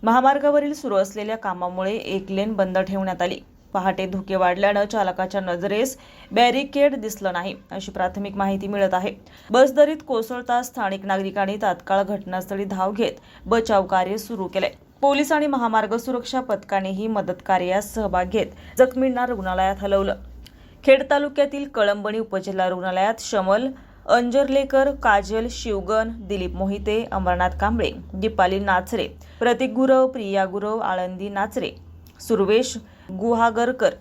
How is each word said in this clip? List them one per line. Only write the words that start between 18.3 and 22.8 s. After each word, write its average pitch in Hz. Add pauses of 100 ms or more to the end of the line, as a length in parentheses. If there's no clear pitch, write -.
जखमींना 254
रुग्णालयात 190
हलवलं. 196 (680)
खेड 269
तालुक्यातील 285
कळंबणी 208
उपजिल्हा 190
रुग्णालयात 185